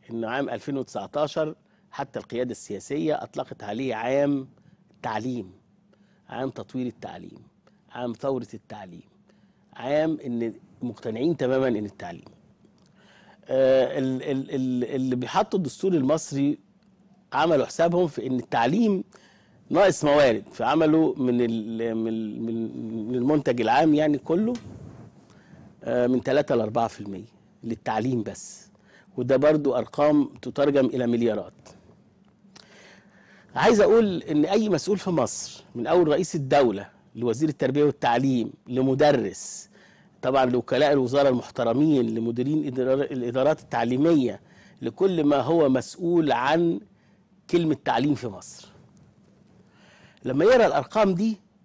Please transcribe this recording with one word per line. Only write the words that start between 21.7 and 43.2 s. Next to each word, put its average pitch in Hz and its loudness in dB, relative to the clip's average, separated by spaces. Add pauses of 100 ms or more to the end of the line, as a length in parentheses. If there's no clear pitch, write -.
من 113 -2
ال-، 110 -6
من، 113 -6
من 127 -4
المنتج 127 0
العام 139 4
يعني 147 2
كله، 214 -2 (1300)
آه، 123 0
من 127 0
تلاتة 143 0
لأربعة 113 -2
في - -12
المية 98 -12 (380)
للتعليم 113 -4
بس، - -14 (480)
وده 127 2
برضو 143 4
أرقام 147 2 (120)
تترجم 139 2
إلى 123 -2
مليارات. 117 0 (2000)
عايز 202 4
أقول 196 4
إن 151 2
أي 208 0
مسؤول 185 0
في 190 -6
مصر، - -4 (120)
من 120 -6
أول 165 4
رئيس 165 0
الدولة 131 2 (260)
لوزير 120 -2
التربية 143 0
والتعليم 127 0 (140)
لمدرس، 131 0 (500)
طبعًا 131 2
لوكلاء 127 2
الوزارة 139 4
المحترمين، 120 0
لمديرين 123 -2
إدارة، 131 0 (100)
الإدارات 131 -2